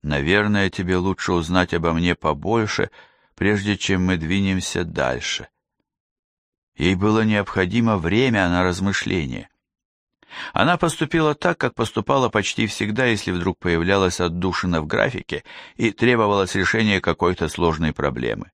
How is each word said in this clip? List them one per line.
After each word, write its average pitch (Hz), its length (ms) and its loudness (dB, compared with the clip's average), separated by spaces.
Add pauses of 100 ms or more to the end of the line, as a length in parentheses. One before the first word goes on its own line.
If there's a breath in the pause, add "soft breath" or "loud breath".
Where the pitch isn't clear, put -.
"Наверное, 95 640 2
тебе 92 280 -2
лучше 92 340 -2
узнать 87 420 0
обо 82 200 0
мне 85 200 2
побольше, 87 760 -2 (420 loud breath)
прежде 101 420 0
чем 95 300 0
мы 92 120 2
двинемся 92 680 -2
дальше". 65 640 -4 (1300)
Ей 90 180 2
было 107 320 2
необходимо 104 720 0
время 98 520 2
на 90 140 2
размышление. 87 880 -2 (1040 loud breath)
Она 165 240 2
поступила 156 580 0
так, 175 220 -2
как 127 180 -4
поступала 120 540 0
почти 107 380 0
всегда, 107 380 -2
если 110 260 0
вдруг 90 280 -2
появлялась 90 600 2
отдушина 87 640 0
в 76 60 -6
графике 110 560 -2 (320 loud breath)
и 117 160 0
требовалось 104 640 2
решение 101 460 2
какой-то 87 480 0
сложной 80 440 0
проблемы. 60 600 -4